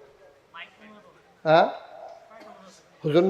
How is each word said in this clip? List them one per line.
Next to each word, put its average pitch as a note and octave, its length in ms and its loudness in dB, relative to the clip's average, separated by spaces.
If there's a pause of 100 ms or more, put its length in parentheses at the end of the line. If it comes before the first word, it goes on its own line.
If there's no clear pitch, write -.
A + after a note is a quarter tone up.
(1400)
হ্যাঁ? E3 220 4 (1400)
হুজুর E3 280 2